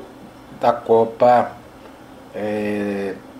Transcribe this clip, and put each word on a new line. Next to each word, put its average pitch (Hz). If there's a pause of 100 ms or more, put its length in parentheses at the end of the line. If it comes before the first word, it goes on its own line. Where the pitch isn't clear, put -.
(600)
da 120
Copa, 113 (840)
é, 101 (260)